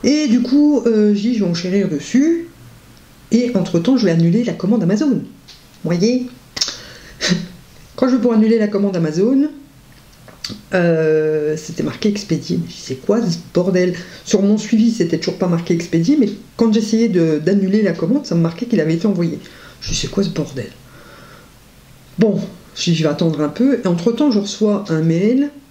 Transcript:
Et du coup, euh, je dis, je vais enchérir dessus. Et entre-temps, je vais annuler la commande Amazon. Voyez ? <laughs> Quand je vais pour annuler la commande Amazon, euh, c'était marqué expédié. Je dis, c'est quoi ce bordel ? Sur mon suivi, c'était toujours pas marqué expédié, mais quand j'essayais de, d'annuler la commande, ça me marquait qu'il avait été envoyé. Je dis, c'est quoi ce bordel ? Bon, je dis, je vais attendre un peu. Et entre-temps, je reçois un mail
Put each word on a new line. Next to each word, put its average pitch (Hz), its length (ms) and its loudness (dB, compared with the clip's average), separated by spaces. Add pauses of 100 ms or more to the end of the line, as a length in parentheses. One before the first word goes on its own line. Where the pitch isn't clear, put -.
Et 294 240 2
du 240 140 2
coup, 285 440 2
euh, 214 300 4
je 202 40 -2
dis, 233 140 -2
je 208 100 0
vais 175 60 0
enchérir 180 400 -2
dessus. 285 580 0 (840)
Et 247 240 2
entre-temps, 175 420 0
je 214 80 2
vais 175 60 4
annuler 170 320 2
la 190 100 -2
commande 202 300 0
Amazon. 208 380 0 (640)
Voyez ? 220 440 0 (920)
<laughs> - 60 -6 (720)
Quand 262 120 0
je 254 80 2
vais 233 60 0
pour 247 100 2
annuler 220 280 4
la 208 80 0
commande 202 280 -2
Amazon, 202 540 0 (1300)
euh, 156 840 0
c'était - 240 -10
marqué - 280 -2
expédié. 170 580 -4
Je - 40 -14
dis, - 120 -18
c'est - 180 -10
quoi 214 180 0
ce 170 180 -2 (140)
bordel ? 180 440 0 (300)
Sur 196 180 2
mon 208 160 4
suivi, 226 320 2
c'était 165 260 0
toujours 175 220 -4
pas 185 80 0
marqué 170 260 0
expédié, 170 460 0
mais 214 100 2 (260)
quand 226 160 2
j'essayais 220 360 2
de, 165 360 2
d'annuler 196 380 2
la 190 120 2
commande, 220 340 -2
ça 175 80 -2
me 170 60 2
marquait 165 260 -2
qu'il 202 140 0
avait 160 120 0
été 170 140 -2
envoyé. 170 320 -2 (420)
Je - 80 -12
dis, 165 60 -2
c'est - 160 -6
quoi 202 120 -2
ce 175 60 -2
bordel ? 131 400 -6 (1500)
Bon, 196 200 2 (360)
je - 160 -8
dis, 165 40 2
je 156 60 -4
vais 156 80 2
attendre 156 320 0
un 147 80 0
peu. 247 340 0
Et 196 40 -2
entre-temps, 233 420 0
je 208 80 2
reçois 202 520 -2
un 160 120 0
mail 208 480 2 (220)